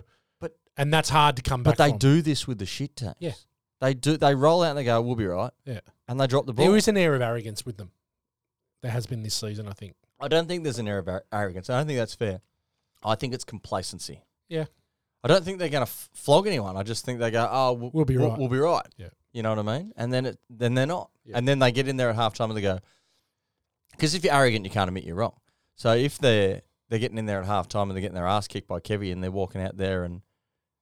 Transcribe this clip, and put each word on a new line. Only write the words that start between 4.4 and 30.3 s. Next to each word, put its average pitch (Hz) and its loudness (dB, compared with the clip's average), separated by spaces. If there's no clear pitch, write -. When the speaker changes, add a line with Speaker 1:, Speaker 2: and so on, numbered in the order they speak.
Speaker 1:
out 165 2
and 143 -4
they 135 -2
go, 117 4
"We'll 120 -2
be 110 0
right." 92 -2
Speaker 2:
Yeah. 127 -10
Speaker 1:
And 131 -4
they 135 4
drop 131 2
the 123 -4
ball. 135 4
Speaker 2:
There 196 6
is 214 4
an 208 4
air 170 2
of 127 0
arrogance 113 -4
with 110 -12
them. 95 -16
There 123 -6
has 113 -4
been 113 -8
this 107 -6
season, 107 -8
I 98 -10
think. 98 -16
Speaker 1:
I 143 -6
don't 160 2
think 175 -4
there's 123 -4
an 107 -4
air 101 -2
of 90 -6
ar-, 92 -6
arrogance. 95 -4
I 127 0
don't 151 0
think 139 -2
that's 110 -4
fair. 95 -4
I 107 0
think 123 -4
it's - -10
complacency. - -10
Speaker 2:
Yeah. 160 -6
Speaker 1:
I 123 -2
don't 170 6
think 190 -6
they're 165 -2
gonna 139 0
f-, - -8
flog 175 4
anyone. 104 -2
I 95 -2
just 107 -6
think 123 -4
they 117 0
go, 113 2
"Oh, 127 2
we'll, 120 -8
Speaker 2:
We'll 117 2
be 127 2
Speaker 1:
we'll, 123 4
Speaker 2:
right. 110 -4
Speaker 1:
we'll 135 0
be 127 0
right." 151 0
Speaker 2:
Yeah. 87 -16
Speaker 1:
You 117 -6
know 110 0
what 107 -2
I 117 -2
mean? 202 -12
And 120 -4
then 127 0
it, - -8
then 117 -2
they're 131 2
not. 165 -6
Speaker 2:
Yeah. 110 -10
Speaker 1:
And 123 0
then 139 4
they 127 6
get 131 0
in 135 -4
there 123 2
at 107 0
halftime 113 0
and 110 -4
they 104 -4
go, 95 0
'cause 156 0
if 165 -4
you're 160 4
arrogant, 120 4
you 95 -10
can't 98 2
admit 92 -6
you're 82 -10
wrong. 107 -4
So 113 2
if 135 2
they're, 101 4
they're 113 0
getting 113 -4
in 110 -4
there 98 -2
at 92 -6
halftime 101 -2
and 98 -2
they're 92 -6
getting 92 -6
their 87 -4
ass 101 0
kicked - -10
by 87 -6
Kevy 101 -4
and 92 -6
they're 92 -4
walking 95 -4
out 92 -6
there 95 -2
and 87 -10